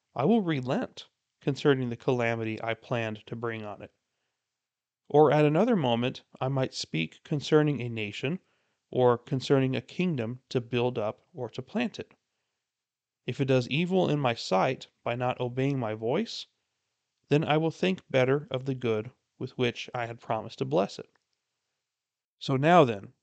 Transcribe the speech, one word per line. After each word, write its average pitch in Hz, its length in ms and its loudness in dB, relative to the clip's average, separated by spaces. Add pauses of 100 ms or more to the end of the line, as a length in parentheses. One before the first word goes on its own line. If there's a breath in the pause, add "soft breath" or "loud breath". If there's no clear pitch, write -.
(140)
I 127 100 0
will 214 180 4
relent 156 680 -4 (320)
concerning 135 480 2
the 117 80 -4
calamity 117 680 -2
I 113 120 -4
planned 110 520 -6
to 120 100 -10
bring 113 280 -8
on 101 180 -12
it. - 100 -18 (1160)
Or 147 240 6
at 151 120 4
another 185 320 2
moment 123 460 0 (180)
I 131 80 -2
might 135 260 -2
speak - 500 -8
concerning 151 560 2
a 120 80 -6
nation, 117 520 -6 (500)
or 123 280 4
concerning 131 560 0
a 120 60 -2
kingdom 127 600 -4 (100)
to 131 100 -2
build 123 380 -2
up 107 360 -6
or 127 160 -10
to - 120 -10
plant 226 360 -6
it. - 140 -14 (1120)
If 127 140 -6
it 139 60 2
does 127 220 2
evil 175 400 2
in 147 120 0
my 123 140 0
sight 147 540 0 (140)
by 120 140 -2
not 123 240 -2
obeying 131 380 -2
my 110 160 -4
voice, 123 520 -4 (840)
then 143 140 4
I 139 140 0
will 160 140 0
think 180 400 -2
better 135 400 2
of 131 160 -6
the 135 80 -2
good 120 360 -2 (280)
with 123 200 -10
which 120 360 -2
I 120 120 -4
had 117 140 -14
promised 110 380 -6
to 139 60 -4
bless 160 340 -2
it. - 120 -16 (1300)
So - 180 -2
now 156 280 6
then, 110 380 -4